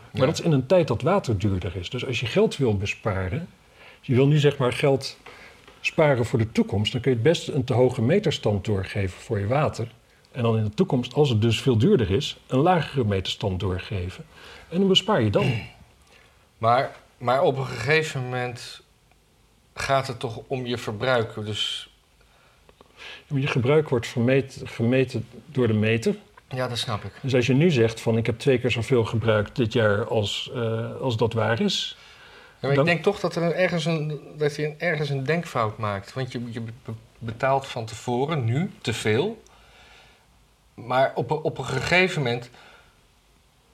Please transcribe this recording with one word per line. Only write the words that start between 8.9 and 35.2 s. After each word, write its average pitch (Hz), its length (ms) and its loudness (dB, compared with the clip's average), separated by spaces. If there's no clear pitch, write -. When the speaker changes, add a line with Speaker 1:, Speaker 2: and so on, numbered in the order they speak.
Speaker 2:
voor 110 180 -4
je 98 80 -2
water. 117 420 0
En 127 100 -6
dan 113 160 2
in 107 60 0
de 104 100 -4
toekomst, 143 400 0
als 147 140 4
het 113 120 2
dus 113 200 4
veel 123 180 4
duurder 127 320 4
is, 110 260 -2
een 131 120 0
lagere 151 460 2
meterstand 95 560 -2
doorgeven. 90 640 -6
En 165 100 -4
dan 196 100 4
bespaar 185 340 4
je 104 80 2
dan. 131 220 2
Speaker 1:
<clears throat> 113 80 -4
Maar, 120 380 2
maar 123 240 2
op 151 160 4
een 131 80 -4
gegeven 135 560 0
moment 123 600 -8
gaat 135 320 0
het 117 140 -10
toch 110 260 -8
om 127 200 -6
je 120 120 -4
verbruik. 120 560 -2
Dus - 460 -6
Speaker 2:
Je 135 120 0
gebruik 147 420 2
wordt 120 180 0
vermeet-, 131 580 0
gemeten 120 640 0
door 127 200 0
de 110 80 2
meter. 113 420 2
Speaker 1:
Ja, 127 200 -4
dat 120 100 -6
snap 107 260 -6
ik. 101 160 -12
Speaker 2:
Dus 127 140 -2
als 123 120 4
je 127 80 4
nu 160 160 6
zegt 113 300 2
van, 113 160 0
"Ik 113 100 0
heb 117 120 -2
twee 131 220 2
keer 123 100 0
zoveel 113 340 2
gebruikt 107 520 0
dit 113 160 0
jaar 107 360 4
als, 104 460 -2
eh, 117 460 -4
als 127 160 -2
dat 110 160 2
waar 110 280 0
is," - 360 -2
Speaker 1:
Ja, 123 80 -6
maar 139 80 2
Speaker 2:
dan 139 100 4
Speaker 1:
ik 175 60 4
denk 165 100 -2
toch 202 180 0
dat 175 160 -2
er 170 60 0
een, 170 120 2
ergens 170 300 0
een, 151 360 -2
dat 151 180 0
je 147 100 -4
een, 151 120 -8
ergens 165 300 -2
een 135 160 -2